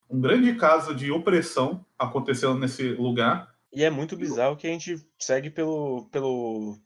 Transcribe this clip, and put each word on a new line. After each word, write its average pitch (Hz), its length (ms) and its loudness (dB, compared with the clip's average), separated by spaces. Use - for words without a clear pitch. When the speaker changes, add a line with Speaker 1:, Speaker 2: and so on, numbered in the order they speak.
Speaker 1:
um 131 100 -2
grande 233 360 4
caso 156 400 4
de 139 160 -4
opressão 165 760 0
acontecendo 131 600 0
nesse 123 340 -2
lugar. 120 600 0
Speaker 2:
E 143 100 0
é 160 60 6
muito 156 240 -4
Speaker 1:
E - 20 -8
o 170 40 -14
Speaker 2:
bizarro 135 360 0
que 156 120 -8
a - 20 -2
gente 170 260 -6
segue 139 300 -2
pelo, 147 600 -4
pelo, 117 760 -4